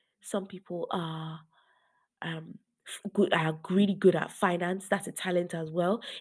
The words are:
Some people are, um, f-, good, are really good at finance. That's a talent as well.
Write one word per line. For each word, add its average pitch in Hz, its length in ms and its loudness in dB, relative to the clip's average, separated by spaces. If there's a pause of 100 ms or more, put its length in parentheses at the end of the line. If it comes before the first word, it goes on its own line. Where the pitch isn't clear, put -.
(200)
Some 196 260 -4
people 180 440 -8
are, 160 500 -4 (840)
um, 160 360 -8 (280)
f-, - 260 -8
good, 202 220 4
are 160 240 2 (120)
really 196 240 6
good 165 220 6
at - 160 -2
finance. 180 560 0
That's - 180 0
a 160 60 -8
talent 175 420 -2
as 165 160 -4
well. 180 320 2 (180)